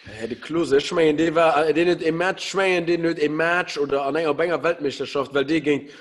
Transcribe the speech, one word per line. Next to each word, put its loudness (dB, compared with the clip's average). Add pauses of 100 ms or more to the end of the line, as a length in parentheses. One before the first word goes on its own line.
(200)
Ja, -8
der -8
Klose, 0
ich 0
meine, 4
der 0
war, 4
äh, 2
den 2
hat 0
im 0
Match, -2
ich -8
meine, 2
den 0
hat -2
im 0
Match 0
oder 0
an -2
einer 0
Banger 0
Weltmeisterschaft, -2
weil 2
der 0
gegen -2